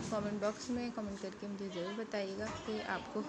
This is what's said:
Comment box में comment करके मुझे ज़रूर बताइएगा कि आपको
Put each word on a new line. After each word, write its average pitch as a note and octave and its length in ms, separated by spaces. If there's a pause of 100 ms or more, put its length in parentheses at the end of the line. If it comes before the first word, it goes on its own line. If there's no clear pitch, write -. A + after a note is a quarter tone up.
(100)
Comment G#3 300
box G#3+ 300
में A#3+ 220
comment G3+ 280
करके G3+ 280
मुझे G3 200
ज़रूर F3+ 240 (120)
बताइएगा G3+ 420 (200)
कि G#3+ 140 (140)
आपको F#3+ 340